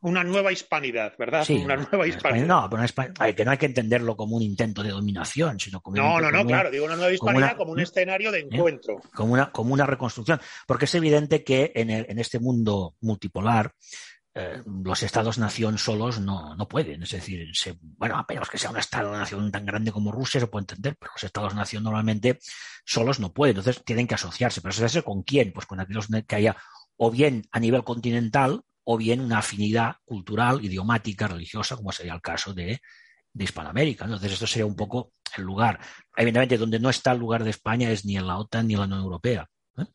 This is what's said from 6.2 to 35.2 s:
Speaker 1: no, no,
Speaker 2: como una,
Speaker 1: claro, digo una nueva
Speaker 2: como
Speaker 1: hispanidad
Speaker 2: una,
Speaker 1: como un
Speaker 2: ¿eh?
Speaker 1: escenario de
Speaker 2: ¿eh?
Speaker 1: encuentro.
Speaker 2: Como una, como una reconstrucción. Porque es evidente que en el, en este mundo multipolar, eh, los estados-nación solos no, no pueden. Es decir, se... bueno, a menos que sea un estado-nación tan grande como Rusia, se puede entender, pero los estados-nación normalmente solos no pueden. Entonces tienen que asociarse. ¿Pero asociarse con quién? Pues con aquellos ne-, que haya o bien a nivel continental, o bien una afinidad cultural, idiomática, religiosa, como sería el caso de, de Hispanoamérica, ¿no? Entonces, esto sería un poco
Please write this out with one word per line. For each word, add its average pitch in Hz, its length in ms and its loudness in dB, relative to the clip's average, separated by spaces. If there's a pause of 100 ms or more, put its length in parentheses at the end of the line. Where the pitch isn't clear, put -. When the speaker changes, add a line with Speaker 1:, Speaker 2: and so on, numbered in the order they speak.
Speaker 1:
no, 151 100 2
no, 156 60 4
Speaker 2:
como 196 120 4
una, - 80 4
Speaker 1:
claro, 180 140 2
digo 143 140 0
una 160 100 -2
nueva 175 120 2 (100)
Speaker 2:
como 147 140 2
Speaker 1:
hispanidad 131 180 6
Speaker 2:
una, 143 80 -4
Speaker 1:
como 170 140 -2
un 165 80 -2
Speaker 2:
¿eh? 180 40 2
Speaker 1:
escenario 190 480 0
de 190 80 0
Speaker 2:
¿eh? 147 120 -8
Speaker 1:
encuentro. 120 500 0 (140)
Speaker 2:
Como 110 180 2
una, 131 180 4
como 117 220 0
una 139 140 6
reconstrucción. 127 520 0 (280)
Porque 131 180 2
es - 100 -2
evidente 151 480 4
que 135 300 4
en 113 160 0
el, 110 200 0
en 104 100 -4
este 117 200 -2
mundo 110 640 2
multipolar, 107 720 0 (600)
eh, 90 260 -8 (220)
los 92 180 -2
estados-nación 110 760 0
solos 113 400 -2
no, 92 360 -4
no 101 120 -6
pueden. 85 340 -4
Es 87 80 -10
decir, 87 440 -8
se... 87 280 -4
bueno, 85 360 -4
a - 120 -4
menos - 220 -6
que - 80 -10
sea - 100 -4
un - 80 -8
estado-nación 104 720 -4
tan 101 140 -6
grande 107 260 -2
como 104 200 -2
Rusia, 127 280 0
se 120 60 2
puede 107 160 -4
entender, 101 380 -6
pero - 160 -16
los - 80 -10
estados-nación 104 600 -4
normalmente 110 540 2 (480)
solos 123 340 2
no 98 140 -4
pueden. 131 240 4
Entonces 104 260 0
tienen 120 220 0
que 113 80 -2
asociarse. 110 480 -2
¿Pero 92 80 -6
asociarse 113 320 2
con 98 220 -4
quién? 131 280 4
Pues 95 140 -10
con 95 140 -10
aquellos 101 320 -4
ne-, 110 120 0
que - 120 -4
haya 104 200 4 (420)
o 117 120 4
bien 123 420 2
a 117 80 0
nivel 117 240 4
continental, 120 800 0 (280)
o 117 80 4
bien 113 220 2
una 117 200 0
afinidad 104 680 0
cultural, 110 580 0
idiomática, 104 640 -2
religiosa, 92 480 -6
como 104 160 -8
sería 87 220 -8
el 85 80 -8
caso 95 320 -6
de, 92 260 -6 (540)
de 101 100 -6
Hispanoamérica, 95 600 -2
¿no? 113 80 -4
Entonces, 98 200 -4
esto 107 140 -4
sería 110 180 0
un 101 120 -2
poco 107 340 -6 (240)